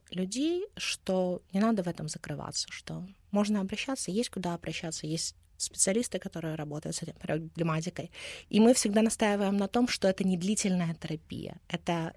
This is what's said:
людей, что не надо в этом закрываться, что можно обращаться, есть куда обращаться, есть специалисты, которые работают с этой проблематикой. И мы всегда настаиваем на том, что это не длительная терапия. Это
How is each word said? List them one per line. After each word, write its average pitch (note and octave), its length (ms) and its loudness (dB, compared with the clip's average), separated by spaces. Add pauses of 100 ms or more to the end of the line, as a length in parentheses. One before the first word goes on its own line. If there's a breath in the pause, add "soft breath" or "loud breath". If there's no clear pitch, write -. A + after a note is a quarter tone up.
(100)
людей, C#4 560 -2 (100)
что F#3 640 -2 (100)
не F#3+ 80 2
надо A3 220 4
в F3 60 -4
этом D#3+ 200 -4
закрываться, - 600 -8
что D#3+ 340 -10 (280)
можно G#3 280 2
обращаться, G3+ 520 -4
есть A3+ 180 0
куда F3+ 240 -4
обращаться, D#3+ 520 -6
есть D#3+ 280 -4 (240)
специалисты, - 600 0
которые D#3+ 380 -8
работают D3+ 400 -6
с - 60 -8
этой E3 120 -8
проблематикой. D#3+ 960 -4 (400 loud breath)
И G#3 100 6
мы A3+ 140 10
всегда G#3+ 280 4
настаиваем G3+ 540 2
на G3 120 2
том, B3 200 4
что - 200 2
это F#3+ 160 2
не F#3 120 4
длительная F3+ 580 0
терапия. - 600 -8 (120)
Это E3+ 480 -2